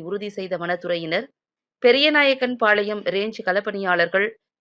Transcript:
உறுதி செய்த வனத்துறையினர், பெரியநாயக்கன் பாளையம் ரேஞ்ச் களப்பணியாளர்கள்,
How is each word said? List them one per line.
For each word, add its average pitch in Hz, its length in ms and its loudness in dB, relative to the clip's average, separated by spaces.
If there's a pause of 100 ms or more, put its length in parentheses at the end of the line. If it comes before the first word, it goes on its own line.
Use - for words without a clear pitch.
உறுதி 196 280 -8
செய்த 190 280 -8
வனத்துறையினர், 175 680 -4 (580)
பெரியநாயக்கன் 269 760 4
பாளையம் 208 460 2
ரேஞ்ச் 196 400 -4
களப்பணியாளர்கள், 190 840 0 (340)